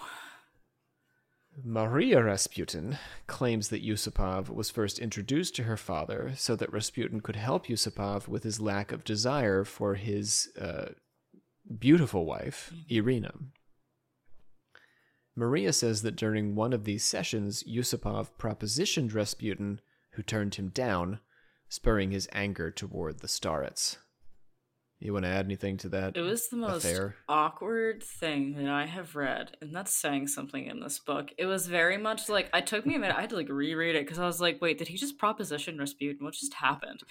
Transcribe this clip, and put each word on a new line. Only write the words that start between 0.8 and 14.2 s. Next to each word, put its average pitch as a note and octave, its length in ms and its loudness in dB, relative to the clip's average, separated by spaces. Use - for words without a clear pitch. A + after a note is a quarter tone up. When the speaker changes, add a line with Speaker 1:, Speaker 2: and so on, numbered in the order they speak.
Speaker 1:
Maria A#2+ 600 6
Rasputin G2 760 0
claims A2+ 420 0
that G#2+ 160 -2
Yusupov F#2+ 640 0
was A2 220 -4
first G#2 260 0
introduced B2 580 -2
to B2+ 80 -2
her A2+ 140 0
father F#2+ 580 -4
so A#2+ 200 0
that - 160 -2
Rasputin A2 500 -2
could G#2 140 -6
help B2+ 320 -2
Yusupov G2+ 600 -2
with G#2+ 160 -4
his G#2+ 180 -4
lack G2+ 300 0
of - 120 -6
desire A2 600 2
for G2+ 320 -2
his, G2+ 540 0
uh, - 300 -6
beautiful A#2+ 480 6
wife, - 480 -6
Speaker 2:
Mm-hmm. D#3+ 220 -4
Speaker 1:
Irina. A2+ 380 2